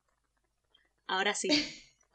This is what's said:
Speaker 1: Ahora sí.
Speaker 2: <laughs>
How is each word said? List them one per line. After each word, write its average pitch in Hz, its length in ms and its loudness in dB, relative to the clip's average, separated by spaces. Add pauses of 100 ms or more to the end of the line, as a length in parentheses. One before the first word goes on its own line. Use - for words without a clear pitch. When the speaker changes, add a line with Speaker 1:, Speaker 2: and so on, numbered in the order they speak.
(1080)
Speaker 1:
Ahora 403 280 0
sí. - 140 -4
Speaker 2:
<laughs> - 460 -2 (200)